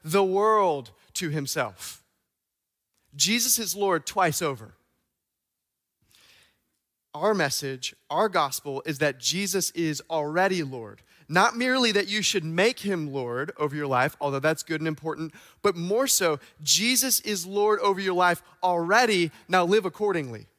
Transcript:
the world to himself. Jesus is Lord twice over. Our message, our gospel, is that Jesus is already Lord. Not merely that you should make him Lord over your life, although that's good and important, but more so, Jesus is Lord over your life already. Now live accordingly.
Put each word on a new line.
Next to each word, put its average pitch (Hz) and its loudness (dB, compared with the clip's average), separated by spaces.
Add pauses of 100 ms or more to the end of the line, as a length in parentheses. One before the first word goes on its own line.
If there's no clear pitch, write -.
the 180 2
world 190 2 (240)
to 165 -4
himself. 139 -6 (1120)
Jesus 233 2
is 185 -6
Lord 190 0
twice 180 0
over. 123 -6 (2500)
Our 170 0
message, 135 -4 (160)
our 180 2
gospel, 147 -2
is 151 -4
that 139 0
Jesus 185 -2
is 160 -4
already 165 0
Lord. 117 -12 (260)
Not 196 4
merely 254 2
that 202 0
you 202 -2
should 180 -2
make 175 0
him 170 -4
Lord 131 -4
over 147 -2
your 147 -4
life, 135 0
although 139 -2
that's 156 0
good 156 -4
and 160 -4
important, 156 -6 (300)
but 196 2
more 196 0
so, 165 2 (240)
Jesus 240 2
is 196 -4
Lord 208 2
over 196 2
your 185 0
life 175 2 (220)
already. 180 2 (160)
Now 180 2
live 190 4
accordingly. 160 -4 (120)